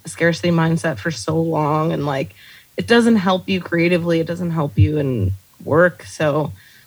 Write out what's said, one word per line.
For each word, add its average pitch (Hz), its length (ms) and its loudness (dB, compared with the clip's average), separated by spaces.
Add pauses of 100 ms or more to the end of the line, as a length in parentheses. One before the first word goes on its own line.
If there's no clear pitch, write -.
a - 40 -14
scarcity 170 420 0
mindset 165 480 0
for 170 140 -4
so 156 280 -4
long 156 520 0
and, 151 120 -4
like, 139 300 -4 (420)
it - 120 -6
doesn't 233 280 4
help 185 320 0
you 185 120 -2
creatively. 170 600 0
It 160 60 -2
doesn't 170 260 -4
help 151 260 -4
you 151 200 4
in 123 340 0 (320)
work. 165 400 2
So 151 480 -4 (340)